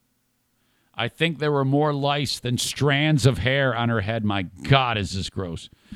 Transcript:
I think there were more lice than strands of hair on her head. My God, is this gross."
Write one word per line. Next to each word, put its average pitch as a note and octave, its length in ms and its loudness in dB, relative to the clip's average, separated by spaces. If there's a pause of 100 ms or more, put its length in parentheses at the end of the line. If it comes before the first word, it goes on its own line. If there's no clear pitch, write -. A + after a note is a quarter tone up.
(920)
I A2+ 140 -4
think D#3+ 320 -2
there D3+ 140 0
were C#3 100 2
more D3 300 2
lice C#3+ 460 -2
than B2 180 -4
strands C#3+ 680 2
of C3+ 120 6
hair C3 360 0
on A#2 140 0
her A2+ 140 0
head. G#2+ 240 -2
My G2+ 160 0
God, A#2 560 0
is F#2 180 -4
this F#2+ 140 -6
gross." F2 400 -10 (260)